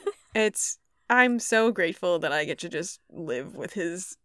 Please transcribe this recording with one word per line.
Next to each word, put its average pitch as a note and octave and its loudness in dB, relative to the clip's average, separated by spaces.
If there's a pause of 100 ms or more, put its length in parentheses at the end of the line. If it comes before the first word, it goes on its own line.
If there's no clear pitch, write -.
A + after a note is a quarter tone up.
(360)
It's, - 0 (320)
I'm B3 6
so A3+ 4
grateful F3 0
that D#3 0
I D3+ 0
get D3 -6
to E3+ -8
just E3 -8
live C#3 -8
with - -10
his F3 -6